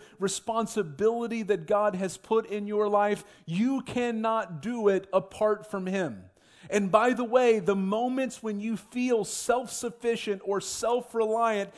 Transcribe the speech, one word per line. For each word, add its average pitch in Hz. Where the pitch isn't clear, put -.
responsibility 220
that 180
God 208
has 185
put 220
in 208
your 208
life, 208
you 233
cannot 220
do 220
it 190
apart 208
from 190
him. 147
And 202
by 226
the 240
way, 233
the 185
moments 233
when 214
you 220
feel 247
self-sufficient 233
or 196
self-reliant 220